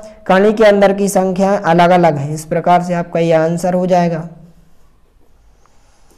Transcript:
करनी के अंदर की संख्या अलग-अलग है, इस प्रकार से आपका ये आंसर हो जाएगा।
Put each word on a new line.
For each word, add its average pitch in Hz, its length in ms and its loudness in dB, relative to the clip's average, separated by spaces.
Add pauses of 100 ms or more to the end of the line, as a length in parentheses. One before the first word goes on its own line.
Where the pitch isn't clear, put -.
(260)
करनी 196 260 2
के 214 120 0
अंदर 202 280 4
की 196 160 -2
संख्या 190 520 0
अलग-अलग 170 560 2
है, 143 180 -6
इस 156 120 -10
प्रकार 175 360 0
से 180 120 -6
आपका 170 260 -6
ये 165 140 0
आंसर 170 400 -2
हो 180 120 -2
जाएगा। 170 420 -2 (1900)